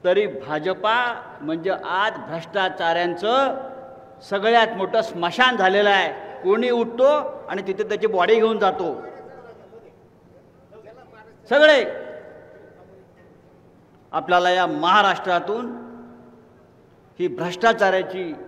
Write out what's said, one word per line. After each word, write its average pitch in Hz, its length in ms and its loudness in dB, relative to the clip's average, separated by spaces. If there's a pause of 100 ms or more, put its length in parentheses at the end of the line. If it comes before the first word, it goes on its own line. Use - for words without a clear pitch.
तरी 190 240 2
भाजपा 170 680 -4 (460)
म्हणजे 160 300 -4
आज 190 460 -2
भ्रष्टाचाऱ्यांचं 175 1400 -2 (720)
सगळ्यात 220 380 4
मोठं 196 340 -2
स्मशान 220 560 0
झालेलं 202 320 4
आहे. 180 520 0
कोणी 226 280 2
उठतो 233 380 2 (400)
आणि 196 200 -8
तिथे 196 160 -4
त्याची 214 240 -2
body 190 280 4
घेऊन 220 240 2
जातो. 185 420 -2 (2500)
सगळे 294 360 6 (2250)
आपल्याला 180 380 2
या 180 160 2
महाराष्ट्रातून 185 1040 0 (1500)
ही 175 80 0
भ्रष्टाचाराची 185 1080 0 (140)